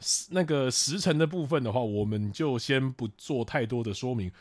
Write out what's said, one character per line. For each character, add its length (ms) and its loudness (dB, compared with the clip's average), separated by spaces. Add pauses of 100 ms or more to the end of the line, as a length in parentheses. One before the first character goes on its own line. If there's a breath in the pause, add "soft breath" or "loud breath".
(300)
那 140 2
个 260 2
时 300 0
辰 180 2
的 80 4
部 200 0
分 180 2
的 80 0
话， 80 2
我 240 0
们 260 -2
就 300 0
先 320 2
不 160 -4
做 380 -4
太 200 -2
多 160 -2
的 120 -2
说 200 -4
明， 160 -2 (120 soft breath)